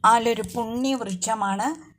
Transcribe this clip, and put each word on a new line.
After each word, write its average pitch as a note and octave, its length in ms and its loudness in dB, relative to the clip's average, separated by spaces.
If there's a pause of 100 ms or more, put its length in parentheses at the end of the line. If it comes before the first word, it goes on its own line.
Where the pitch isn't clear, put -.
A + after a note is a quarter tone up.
ആലൊരു A3+ 440 4
പുണ്യവൃക്ഷമാണ്. A3+ 1200 -2 (320)